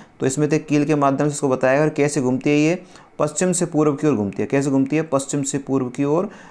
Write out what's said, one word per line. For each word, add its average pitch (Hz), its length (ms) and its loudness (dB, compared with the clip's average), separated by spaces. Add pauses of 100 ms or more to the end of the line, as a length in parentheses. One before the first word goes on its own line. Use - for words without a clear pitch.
(200)
तो 135 60 -2
इसमें 147 240 0
तो 156 80 2
कील 147 280 0
के 151 100 2
माध्यम 139 320 2
से 143 60 -2
इसको 143 160 -2
बताया 131 240 2
गया 147 100 2
और 151 60 2
कैसे 143 320 0
घूमती 127 280 0
है, 147 60 4
ये 160 280 2 (360)
पश्चिम 151 320 0
से 170 140 0
पूर्व 151 300 2
की 151 120 0
ओर 143 80 4
घूमती 104 260 -2
है। 104 60 -4
कैसे 139 220 0
घूमती 135 260 2
है? 156 60 2
पश्चिम 143 420 -2
से 135 140 -4
पूर्व 135 320 -2
की 143 140 -4
ओर 160 260 0 (220)